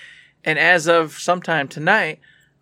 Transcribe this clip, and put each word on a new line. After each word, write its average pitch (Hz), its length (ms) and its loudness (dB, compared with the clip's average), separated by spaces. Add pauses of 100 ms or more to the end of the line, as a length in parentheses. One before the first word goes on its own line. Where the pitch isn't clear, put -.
(440)
And 156 140 -2
as 165 280 4
of 165 320 2
sometime 170 500 -2
tonight, 165 520 -2 (420)